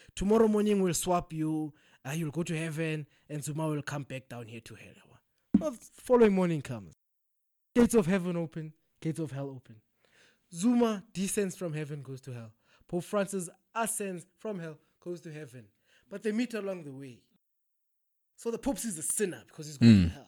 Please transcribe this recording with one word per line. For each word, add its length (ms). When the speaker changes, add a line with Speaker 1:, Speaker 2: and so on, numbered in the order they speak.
Speaker 1:
tomorrow 320
morning 340
we'll 120
swap 400
you. 400
Uh, 40
you'll 200
go 120
to 140
heaven, 480
and 160
Zuma 240
will 140
come 220
back 260
down 180
here 140
to 140
hell. 180
Well, 120
the 60
following 380
morning 280
comes. 320
Gates 200
of 100
heaven 320
open, 340
gates 180
of 120
hell 180
open. 260
Zuma 580
descends 460
from 160
heaven, 280
goes 200
to 100
hell. 220
Pope 160
Francis 460
ascends 500
from 200
hell, 180
goes 180
to 120
heaven. 320
But 140
they 80
meet 220
along 320
the 80
way. 260
So 140
the 60
Pope 220
sees 160
the 80
sinner 440
because 200
he's 100
going 180
Speaker 2:
Mm. 120
Speaker 1:
to 60
hell. 140